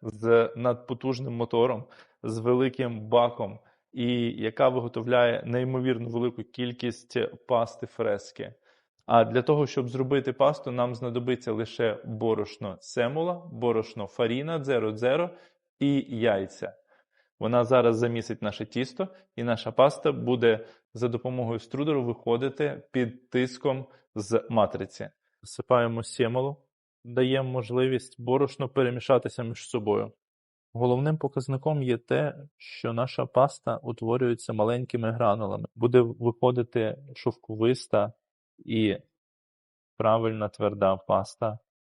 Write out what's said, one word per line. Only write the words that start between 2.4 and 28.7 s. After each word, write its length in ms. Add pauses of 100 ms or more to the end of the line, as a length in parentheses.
баком, 500 (340)
і 140 (360)
яка 260
виготовляє 800
неймовірно 600
велику 340
кількість 1040
пасти 400
фрески. 680 (520)
А 180
для 180
того, 240
щоб 220
зробити 440
пасту, 380
нам 240
знадобиться 580
лише 520
борошно 760
семола, 640 (100)
борошно 540
фаріна, 520
дзеро-дзеро 720 (480)
і 400
яйця. 560 (640)
Вона 260
зараз 320
замісить 460
наше 240
тісто, 420 (280)
і 60
наша 300
паста 400
буде 540 (280)
за 140
допомогою 500
струдеру 460
виходити 760 (100)
під 380
тиском 560 (280)
з 360
матриці. 600 (320)
Всипаємо 600
семолу, 540 (480)
даємо 460
можливість 680
борошну 480
перемішатися 760